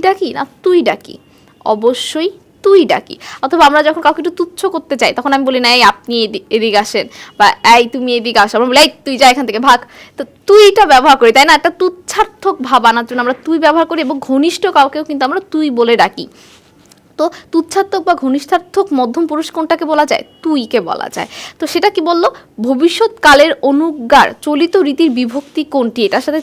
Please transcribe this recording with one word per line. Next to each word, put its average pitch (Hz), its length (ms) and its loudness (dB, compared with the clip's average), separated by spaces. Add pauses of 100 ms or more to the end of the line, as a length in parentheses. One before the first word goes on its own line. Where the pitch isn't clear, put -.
ডাকি 381 300 -2
না - 60 -4 (220)
তুই 370 140 2 (100)
ডাকি? - 260 -6 (600)
অবশ্যই 254 560 -4 (340)
তুই 392 180 6 (100)
ডাকি। - 240 -6 (300)
অথবা 339 220 0
আমরা 294 200 2
যখন 320 160 -2
কাউকে 302 180 0
একটু 339 160 -6
তুচ্ছ 339 220 -8 (140)
করতে 311 260 -8
চাই, 220 180 0
তখন 254 180 -4
আমি 269 120 -2
বলি 254 160 -2
না, 240 120 0
"এই 247 60 2 (100)
আপনি - 220 -12 (120)
এদি-, 190 180 -10 (120)
এদিকে 214 280 0
আসেন", 208 220 -6 (320)
বা 208 80 4 (300)
"এই 240 80 4 (100)
তুমি 254 240 -6
এদিকে 220 260 0
আসো", 214 140 -2
আমরা 247 120 0
বলি, 262 160 4
"এই - 40 -2 (140)
তুই 277 160 -6
যা 269 120 6
এখান 269 160 -4
থেকে, 214 200 -4
ভাগ।" 247 120 4 (380)
তো - 40 -6 (260)
তুইটা 403 440 6
ব্যবহার 269 280 6
করি, 233 160 6
তাই 269 120 6
না? 339 100 4
একটা 330 120 -2 (100)
তুচ্ছার্থক 381 720 -4 (140)
ভাব 247 220 2
আনার 233 180 0
জন্য 247 160 -6
আমরা 247 120 -2 (100)
তুই 320 180 0
ব্যবহার 320 260 2
করি, 339 160 -4
এবং 285 100 -4 (120)
ঘনিষ্ঠ 277 340 0 (140)
কাউকেও 294 320 2
কিন্তু 277 200 -6
আমরা 339 120 -6 (120)
তুই 311 140 -2 (120)
বলে 233 240 2
ডাকি। - 220 -4 (920)
তো 311 60 -2 (280)
তুচ্ছার্থক 392 560 -4
বা 349 140 2
ঘনিষ্ঠার্থক 339 640 -4 (120)
মধ্যম 254 320 -2
পুরুষ 320 160 -6 (100)
কোনটাকে 330 360 -4
বলা 302 180 2
যায়? - 140 -4 (180)
তুইকে 262 380 -4 (100)
বলা - 240 -6
যায়। - 140 -8 (300)
তো - 140 -8
সেটা 349 220 0
কি 381 60 -4 (100)
বললো? 339 180 0 (380)
ভবিষ্যৎকালের 302 840 2 (180)
অনুজ্ঞার 277 580 0 (180)
চলিত 302 280 0 (120)
রীতির 294 320 0
বিভক্তি 254 440 -6 (120)
কোনটি, 240 320 -2
এটার 190 200 -2
সাথে 202 160 -2